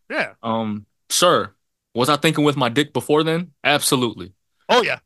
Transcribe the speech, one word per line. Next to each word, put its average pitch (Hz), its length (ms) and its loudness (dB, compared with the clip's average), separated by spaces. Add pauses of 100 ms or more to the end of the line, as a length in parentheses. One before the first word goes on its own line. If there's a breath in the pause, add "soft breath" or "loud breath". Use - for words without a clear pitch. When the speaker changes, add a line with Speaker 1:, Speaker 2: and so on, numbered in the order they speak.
(100)
Speaker 1:
yeah. 220 320 -6
Speaker 2:
um, 110 440 -4 (240)
sure, 135 440 2 (400)
was 123 140 2
I 147 80 2
thinking 156 280 0
with 143 120 2
my 131 120 0
dick 143 240 -2
before 147 320 0
then? 165 280 -4 (120)
Absolutely. 123 680 0 (360)
Speaker 1:
Oh, 226 140 4
yeah. 143 240 -4